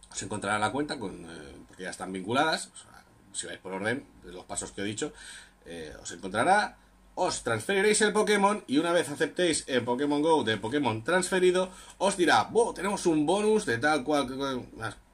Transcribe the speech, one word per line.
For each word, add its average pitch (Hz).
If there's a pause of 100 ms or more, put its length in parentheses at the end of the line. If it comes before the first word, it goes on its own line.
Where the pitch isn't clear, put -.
(120)
os -
encontrará 101
la 104
cuenta, 147
con, 87
eh, 78 (120)
porque -
ya 90
están 92
vinculadas, 131
o -
sea, - (300)
si -
vais 87
por 92
orden 110 (180)
de 90
los 90
pasos 98
que -
he 98
dicho, 110 (540)
eh, 82
os -
encontrará, 110 (400)
os 175
transferiréis 196
el 208
Pokémon 202
y 127
una 170
vez 170
aceptéis 151
el 123
Pokémon 143
GO 156
de 107
Pokémon 110
transferido, 180 (260)
os 190
dirá, 143
"Buah, 190
tenemos 190
un 156
bonus 208
de 117
tal 147
cual, 135
cual", 131
unas, 110 (160)